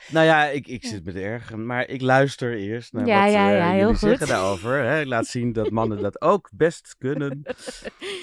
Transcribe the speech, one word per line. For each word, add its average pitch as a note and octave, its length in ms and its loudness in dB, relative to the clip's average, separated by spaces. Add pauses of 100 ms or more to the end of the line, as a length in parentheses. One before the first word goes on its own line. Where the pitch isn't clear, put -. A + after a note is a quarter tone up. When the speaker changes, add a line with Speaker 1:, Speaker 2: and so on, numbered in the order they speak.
(120)
Speaker 1:
Nou D#3+ 140 4
ja, D#3 200 6
ik, C#3+ 220 -4
ik A#2+ 180 -10
zit G#2 200 -10
me F#2+ 60 -10
te F2+ 100 -8
ergeren, A2 440 -8
maar B2 220 -4
ik B2+ 140 -8
luister B2+ 560 2
eerst G#2+ 360 -8
naar B3 120 -2
Speaker 2:
Ja, G3+ 180 4
Speaker 1:
wat, G#3 100 4
Speaker 2:
ja, G3+ 180 4
Speaker 1:
eh, G3+ 60 4
Speaker 2:
ja, F3 120 2
heel F#3+ 100 2
Speaker 1:
jullie G3+ 160 4
Speaker 2:
goed. G#3 140 2
Speaker 1:
zeggen A3+ 180 2
daarover, A2 560 0
hè. C3+ 180 0
Ik C#3+ 60 -4
laat A#2 200 0
zien A#2+ 260 -4
dat G#2+ 160 -2
mannen G#2+ 320 -2
dat G2 200 -6
ook F3+ 320 2
best - 440 -2
kunnen. C#3 460 -6
Speaker 2:
<laughs> - 560 -14 (240)